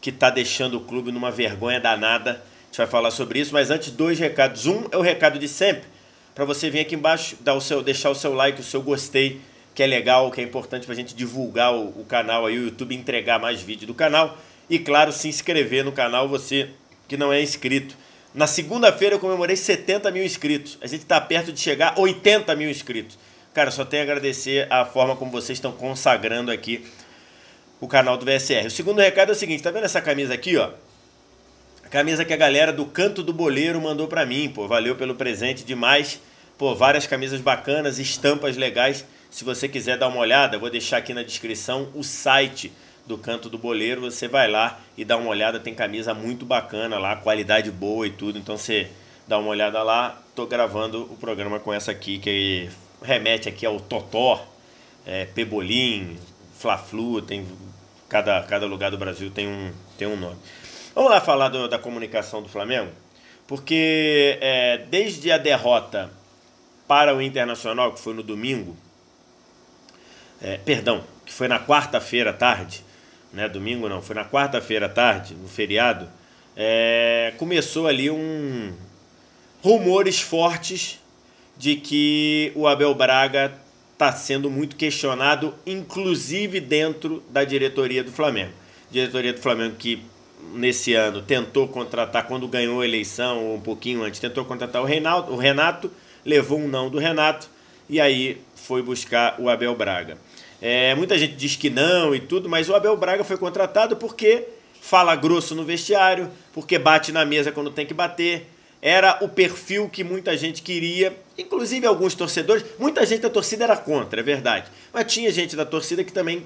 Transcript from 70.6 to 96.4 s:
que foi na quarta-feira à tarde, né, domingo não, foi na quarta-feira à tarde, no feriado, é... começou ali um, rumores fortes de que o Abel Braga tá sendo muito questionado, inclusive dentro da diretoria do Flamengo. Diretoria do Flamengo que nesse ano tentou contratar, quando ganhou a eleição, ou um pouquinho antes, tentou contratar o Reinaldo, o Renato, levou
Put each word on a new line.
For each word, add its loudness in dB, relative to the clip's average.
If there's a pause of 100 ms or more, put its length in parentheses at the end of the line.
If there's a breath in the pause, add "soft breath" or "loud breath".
que -16
foi -4
na 2
quarta-feira 2
à -6
tarde, 0 (480 loud breath)
né, -6
domingo -6
não, -6
foi -12
na -6
quarta-feira -2
à -4
tarde, 0
no -16
feriado, 0 (480 soft breath)
é... 2
começou -2
ali 0
um, -6 (920 soft breath)
rumores 4
fortes -2 (560 soft breath)
de 0
que 2
o 2
Abel 4
Braga 4 (460)
tá 4
sendo -4
muito -4
questionado, 0 (120)
inclusive -4
dentro -2
da 2
diretoria 0
do -10
Flamengo. -2 (380 loud breath)
Diretoria 0
do -12
Flamengo -2
que -4 (520)
nesse 2
ano 2
tentou 0
contratar, -2
quando -6
ganhou 0
a 2
eleição, -2
ou -4
um -8
pouquinho -4
antes, -6
tentou -6
contratar -4
o -2
Reinaldo, 0
o -4
Renato, 2 (320 loud breath)
levou 4